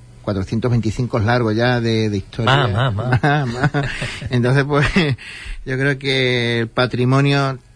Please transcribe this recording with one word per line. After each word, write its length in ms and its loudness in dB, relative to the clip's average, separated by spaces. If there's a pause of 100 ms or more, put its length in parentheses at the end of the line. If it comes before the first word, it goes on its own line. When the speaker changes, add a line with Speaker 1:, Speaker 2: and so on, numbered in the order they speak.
(220)
Speaker 1:
cuatrocientos 500 -2
veinticinco 480 0
largos 360 2
ya 260 2
de, 280 0
de 80 -2
historia. 500 0
Speaker 2:
Más, 260 0
más, 280 0
más. 20 -
Speaker 1:
<laughs> 240 2
Más, 260 -2
más. 120 -2 (440)
Entonces, 340 2
pues, 320 2
<laughs> 680 -2
yo 120 -4
creo 220 0
que 600 0
el 80 -2
patrimonio, 880 2 (180)